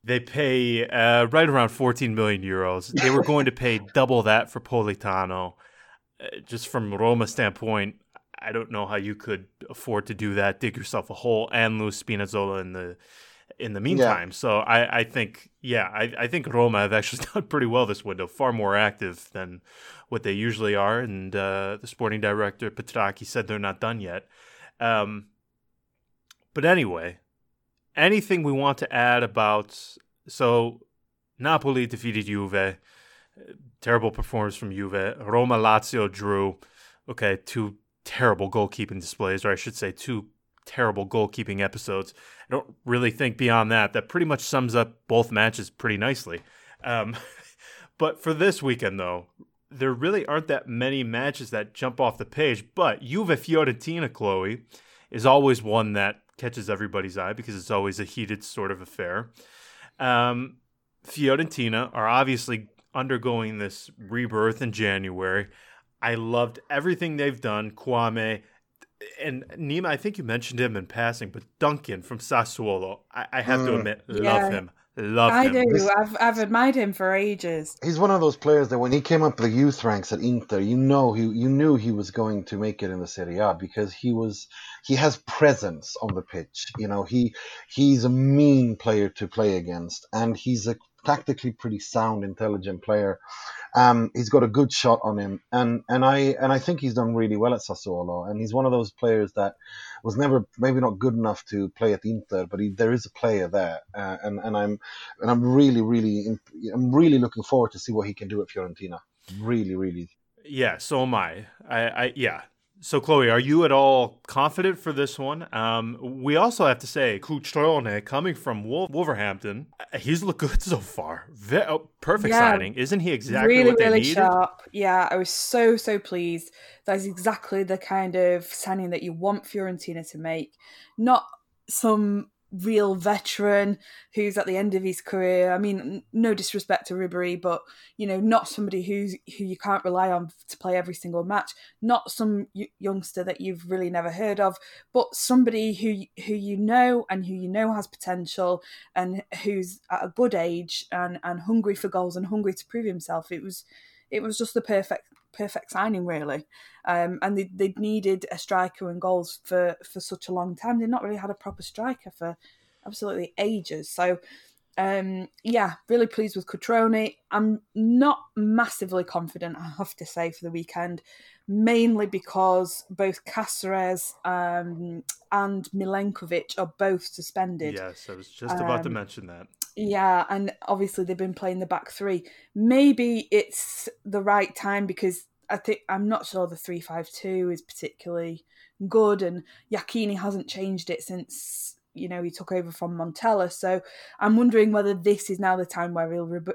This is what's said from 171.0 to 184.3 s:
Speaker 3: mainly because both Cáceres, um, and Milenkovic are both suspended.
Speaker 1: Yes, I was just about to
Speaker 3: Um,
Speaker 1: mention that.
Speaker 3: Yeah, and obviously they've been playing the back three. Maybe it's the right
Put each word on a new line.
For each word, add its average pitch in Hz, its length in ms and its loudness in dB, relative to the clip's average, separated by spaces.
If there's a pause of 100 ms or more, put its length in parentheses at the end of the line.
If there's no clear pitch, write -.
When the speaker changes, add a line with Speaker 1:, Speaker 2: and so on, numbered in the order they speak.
Speaker 3:
mainly 220 600 4
because 185 800 0
both 190 380 -2
Cáceres, 190 880 -4 (120)
um, 175 800 -4 (280)
and 196 440 -2
Milenkovic 190 840 -4
are 175 200 -4
both 196 260 0
suspended. 170 720 -6
Speaker 1:
Yes, 95 360 -12
I 95 40 -10
was 92 160 -18
just 180 300 -6
about 170 240 -2
to 139 40 -6
Speaker 3:
Um, 117 60 -6
Speaker 1:
mention 101 320 -10
that. 87 200 -20 (300)
Speaker 3:
Yeah, 190 540 2
and 196 220 -4 (140)
obviously 196 380 -2
they've 180 120 -4
been 185 180 -4
playing 185 260 -4
the 185 60 -4
back - 240 -6
three. 196 340 -6 (300)
Maybe 240 760 4
it's - 580 0 (160)
the 202 180 -4
right 202 340 2